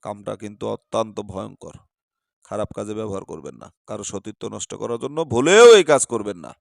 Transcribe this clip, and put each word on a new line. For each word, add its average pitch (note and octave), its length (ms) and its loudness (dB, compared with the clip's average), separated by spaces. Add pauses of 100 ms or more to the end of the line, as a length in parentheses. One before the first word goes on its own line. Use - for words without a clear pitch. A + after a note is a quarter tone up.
কামটা G#2 340 -10
কিন্তু G#2 320 -16
অত্যন্ত G#2+ 520 -6
ভয়ঙ্কর, G2 540 -14 (720)
খারাপ G#2 280 -8
কাজে G#2+ 220 -10
ব্যবহার G#2 300 -10
করবেন C#2 320 -16
না, A1 120 -20 (180)
কারো G#2 180 -12
সতীত্ব G2+ 440 -14
নষ্ট G#2+ 260 -14
করার A2+ 240 -8
জন্য C#3 260 -10
ভুলেও D#3 500 6
এই F#3+ 100 6
কাজ C#3+ 220 2
করবেন G#2 320 -6
না D2+ 220 -18